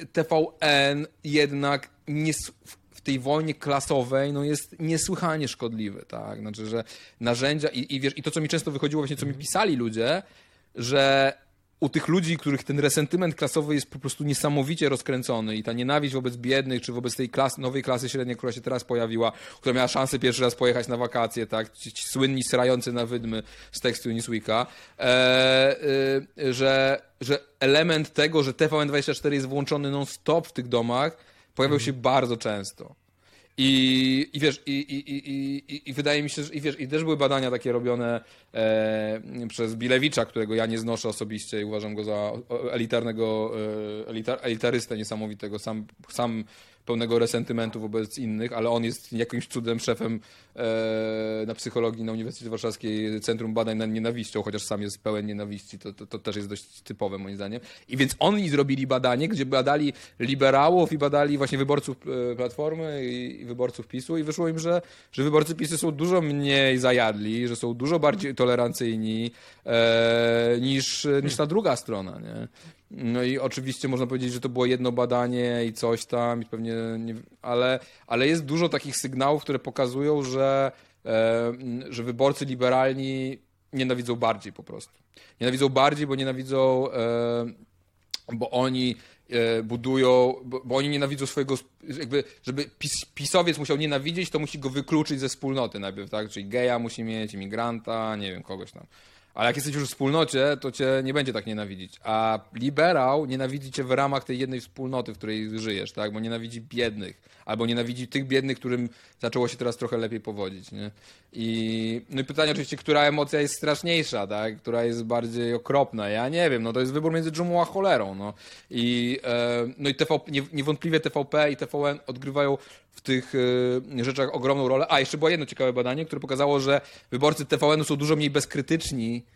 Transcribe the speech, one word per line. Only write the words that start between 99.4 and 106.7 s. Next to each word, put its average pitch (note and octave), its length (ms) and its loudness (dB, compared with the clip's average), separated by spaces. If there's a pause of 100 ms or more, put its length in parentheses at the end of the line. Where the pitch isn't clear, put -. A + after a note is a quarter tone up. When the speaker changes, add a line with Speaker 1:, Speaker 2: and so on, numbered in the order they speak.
Speaker 1:
jak A#2+ 80 2
jesteś C#3+ 200 -4
już D3 80 -2
w C3 40 -4
wspólnocie, C#3+ 760 2
to C3 100 -6
cię C3 160 -2 (160)
nie C3+ 100 -4
będzie C3+ 200 0
tak G#2+ 120 -6
nienawidzić. G2+ 580 -8
A A2 360 0 (140)
liberał C#3+ 720 2
nienawidzi C3 460 -4
cię C#3 120 -4
w B2+ 80 -4
ramach C#3 320 2
tej B2+ 160 -4
jednej B2+ 220 -4
wspólnoty, C3 520 -6
w F#2 40 -14
której A2 420 -6
żyjesz, G2+ 320 -4
tak? G#2+ 220 -4
Bo A2 60 -6
nienawidzi A2+ 420 -6
biednych. A2 600 -4 (240)